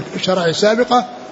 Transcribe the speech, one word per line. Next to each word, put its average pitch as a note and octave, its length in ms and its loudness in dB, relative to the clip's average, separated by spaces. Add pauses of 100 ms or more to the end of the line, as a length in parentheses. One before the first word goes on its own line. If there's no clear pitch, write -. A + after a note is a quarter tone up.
(160)
الشرائع F#3 320 0
السابقة، A3+ 600 2 (240)